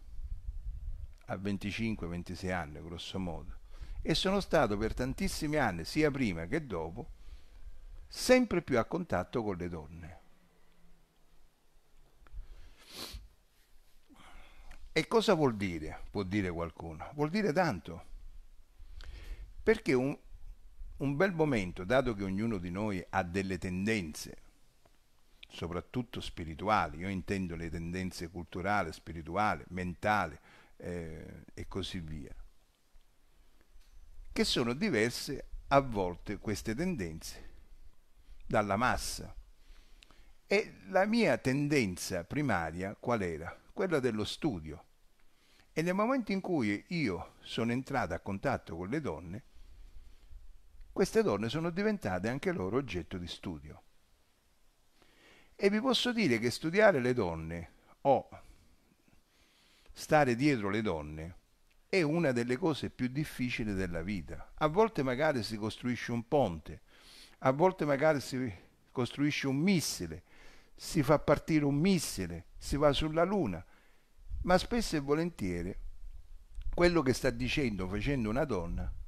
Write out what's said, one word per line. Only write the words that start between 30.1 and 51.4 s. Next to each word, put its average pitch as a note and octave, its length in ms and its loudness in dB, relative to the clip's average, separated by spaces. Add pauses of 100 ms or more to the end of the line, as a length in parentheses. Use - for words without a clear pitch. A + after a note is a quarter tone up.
eh, E2 680 -8 (100)
e E2+ 120 -10
così F#2 340 -6
via, D#2 340 -8 (2000)
che - 120 4
sono A#2+ 280 2
diverse C3 760 0 (200)
a C#3 120 8
volte G2+ 580 -2
queste G#2+ 360 -2
tendenze A2+ 760 -4 (960)
dalla G#2 300 2
massa. G#2 580 -2 (1120)
E - 280 2 (140)
la F#3 180 4
mia G#3+ 320 6
tendenza B2+ 840 2
primaria F#2+ 680 0
qual A#2+ 280 0
era? D#2+ 360 -4 (140)
Quella F3+ 280 0
dello A2 240 0
studio. E2+ 600 -4 (880)
E D#3+ 100 0
nel F3+ 120 2
momento A3 380 2
in G3 80 2
cui A2+ 480 0
io C3 520 -2
sono A#2 320 -2
entrato A#2+ 420 0
a E2+ 60 -4
contatto G2+ 560 -4
con F2+ 120 -6
le C#3 120 -2
donne, F2+ 420 -6 (1500)
queste - 320 4
donne A2+ 260 2